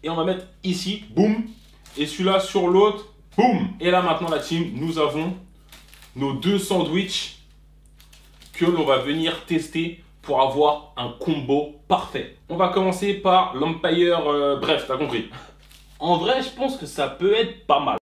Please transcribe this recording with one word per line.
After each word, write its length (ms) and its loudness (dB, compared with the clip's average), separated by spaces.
Et 60 -6
on 60 -4
va 100 0
mettre 200 -2
ici. 460 -4
Boum. 380 2
Et 80 0
celui-là 340 2
sur 280 0
l'autre. 400 4
Boum. 340 4
Et 100 2
là, 100 4
maintenant, 280 -2
la 100 0
team, 360 -2
nous 240 -4
avons 360 -2
nos 180 -2
deux 260 0
sandwichs 800 -2
que 120 0
l'on 180 2
va 140 4
venir 480 -2
tester 580 -4
pour 200 0
avoir 560 2
un 120 -6
combo 760 -2
parfait. 500 -4
On 80 -8
va 100 4
commencer 460 0
par 420 2
l'Empire, 720 0
euh... 300 0
bref, 300 0
t'as 100 -2
compris. 320 -4
En 180 2
vrai, 260 0
je 60 -8
pense 260 -4
que 100 -12
ça 220 -4
peut 260 0
être 320 -2
pas 140 4
mal. 180 -2